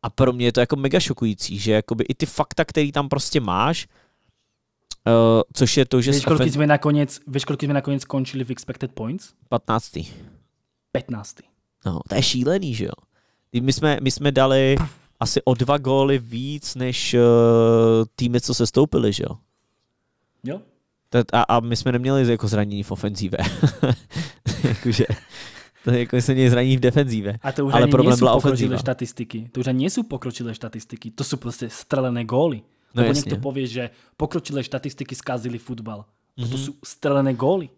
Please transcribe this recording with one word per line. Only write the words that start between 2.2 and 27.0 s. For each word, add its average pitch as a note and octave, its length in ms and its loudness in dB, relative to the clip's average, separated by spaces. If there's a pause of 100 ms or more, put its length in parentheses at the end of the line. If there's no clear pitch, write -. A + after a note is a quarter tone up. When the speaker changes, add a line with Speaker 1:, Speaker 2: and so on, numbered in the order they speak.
Speaker 1:
fakta, - 400 -2
který D3 260 -2
tam C#3+ 180 -4
prostě C#3 300 -2
máš, A2 480 -2 (1200)
eh, A#2 40 4 (420)
což - 240 2
je C3 80 4
to, B2+ 160 2
že C3 100 0
Speaker 2:
Víš, C#3+ 100 2
Speaker 1:
s - 40 -6
Speaker 2:
kolik D3+ 160 2
Speaker 1:
ofen- B2+ 120 2
Speaker 2:
jsme D3 140 0
nakonec, D3 600 0
víš, C#3 180 -4
kolik C#3+ 180 -6
jsme C#3+ 100 -2
nakonec C#3 280 -2
skončili C3+ 420 -6
v A#2 80 -10
expected B2+ 400 -10
points? B2 420 -10 (160)
Speaker 1:
Patnáctý. A2 560 -4 (840)
Speaker 2:
Patnáctý. A#2+ 520 -10 (420)
Speaker 1:
No, E2+ 140 -4 (100)
to - 60 -6
je A#2+ 80 0
šílený, C#3 520 -2
že G#2+ 100 -6
jo? - 60 -8 (580)
Ty, A#2+ 120 -2
my C3+ 120 0
jsme, D3+ 280 2
my C3 100 0
jsme C#3+ 200 0
dali C3+ 440 4 (440)
asi - 240 -2
o B2+ 100 4
dva B2+ 240 0
góly C3+ 420 2
víc B2 560 -10
než, B2+ 380 -4
eh, B2 60 6 (960)
týmy, B2 260 0
co B2+ 120 -4
sestoupili, A#2+ 600 2
že - 100 -4
jo? - 120 -6 (1080)
Speaker 2:
Jo. D#3 180 -8 (480)
Speaker 1:
To, A#2+ 100 2 (140)
a, A#2 80 4
a - 180 2
my A#2 160 -2
jsme B2+ 160 -2
neměli B2+ 400 2
jako A2 160 -2
zranění G2+ 360 -2
v - 80 -10
ofenzíve. G2 460 -6 (680)
<laughs> - 600 -8
Jakože, A#2+ 420 0 (760)
to A#2+ 80 0
jako A#2+ 300 0
se C3 120 0
měli C3 160 4
zranění B2+ 280 4
v - 20 -2
defenzíve. A#2+ 640 2